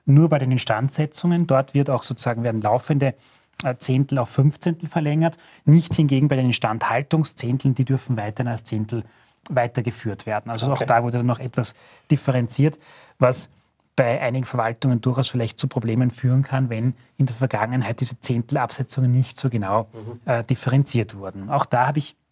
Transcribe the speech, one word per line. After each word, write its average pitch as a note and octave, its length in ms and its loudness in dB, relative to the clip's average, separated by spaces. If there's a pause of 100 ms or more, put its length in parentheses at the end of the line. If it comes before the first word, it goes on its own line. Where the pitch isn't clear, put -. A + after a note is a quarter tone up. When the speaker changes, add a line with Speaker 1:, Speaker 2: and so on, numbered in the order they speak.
Speaker 1:
nur D3+ 240 8
bei D3+ 100 2
den B2+ 120 0
Instandsetzungen. D3 960 0
Dort C3+ 260 2
wird C#3+ 160 2
auch B2+ 140 -2
sozusagen, A#2 400 -6
werden A2+ 180 -2
laufende, B2+ 540 0 (500)
äh, B2+ 120 -2
Zehntel C3+ 420 0
auf A#2 100 -2
Fünfzehntel D#3+ 600 0
verlängert, D#3+ 500 0 (260)
nicht D#3+ 300 6
hingegen C#3 320 4
bei C#3 80 0
den B2+ 120 2
Instandhaltungszehnteln, B2 1300 0
die C3+ 80 0
dürfen B2+ 320 -2
weiterhin G#2+ 340 -4
als A2+ 140 -6
Zehntel A2 400 -4 (440)
weitergeführt A#2 760 -4
werden. G#2+ 240 -6
Also A#2 200 -4
Speaker 2:
Okay. C3 120 -2
Speaker 1:
auch - 40 -2
da A#2+ 180 2
wurde A#2+ 140 -2
dann A#2+ 80 0
noch A#2+ 120 0
etwas B2 360 -6 (360)
differenziert, C#3 680 0 (420)
was B2 280 2 (460)
bei B2+ 260 2
einigen B2+ 260 -2
Verwaltungen A#2 540 0
durchaus B2+ 280 0
vielleicht A#2 300 -4
zu C3 100 -4
Problemen A#2 420 0
führen B2+ 320 0
kann, C3 280 -2
wenn A#2 240 -2 (240)
in C3+ 80 4
der A#2 100 -8
Vergangenheit A#2 640 -2
diese B2 200 -4
Zehntelabsetzungen B2+ 920 -2
nicht B2+ 240 2
so C3 120 -2
genau, G#2+ 440 0
Speaker 2:
Mhm. A2+ 320 -14
Speaker 1:
äh, A#2 180 0
differenziert B2 720 0
wurden. G2 360 -12
Auch C#3 160 0
da B2 200 2
habe C#3+ 140 -2
ich - 160 -10 (160)